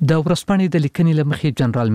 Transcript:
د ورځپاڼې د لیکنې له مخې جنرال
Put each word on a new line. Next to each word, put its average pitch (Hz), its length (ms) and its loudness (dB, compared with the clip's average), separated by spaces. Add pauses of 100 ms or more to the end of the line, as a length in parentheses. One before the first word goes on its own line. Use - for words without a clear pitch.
د - 20 4 (140)
ورځپاڼې 185 480 0
د 165 120 2
لیکنې 165 340 0
له 147 120 0
مخې 147 280 -4
جنرال 120 360 0